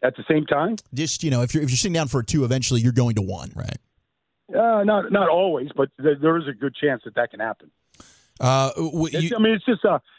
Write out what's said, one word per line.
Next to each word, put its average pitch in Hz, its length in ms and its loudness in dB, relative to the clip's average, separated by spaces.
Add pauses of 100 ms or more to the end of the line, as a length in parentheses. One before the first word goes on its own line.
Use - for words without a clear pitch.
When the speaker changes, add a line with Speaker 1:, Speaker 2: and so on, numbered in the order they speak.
Speaker 1:
at 127 140 -2
the 123 120 -12
same 156 180 2
time? 165 300 0 (180)
Speaker 2:
Just, 151 300 -4
you 156 60 0
know, 123 120 2
if 123 120 -4
you're, 156 80 2
if 139 80 0
you're 127 60 2
sitting 180 180 0
down 160 140 0
for 131 120 0
a 113 40 -4
two, 147 200 0
eventually 123 360 0
you're 123 120 4
going 120 240 2
to 107 60 0
one. 92 320 -8
Speaker 3:
Right. - 240 -8 (760)
Speaker 1:
Uh, 220 300 2
not, 202 260 0
not 190 180 4
always, 160 480 2
but 135 120 2 (140)
th-, 147 180 2
there 160 160 4
is 160 120 -4
a 123 40 -8
good 123 220 -6
chance 139 300 -2
that 107 100 -16
that 120 160 -2
can 104 100 -14
happen. 110 300 -8 (680)
Speaker 3:
Uh, 135 340 2
w-, 160 320 -2
Speaker 1:
It's, 165 240 -2
Speaker 3:
you 240 60 -4
Speaker 1:
I - 40 -4
mean, 220 140 4
it's 196 100 -6
just, 226 200 0
uh, 175 160 2 (180)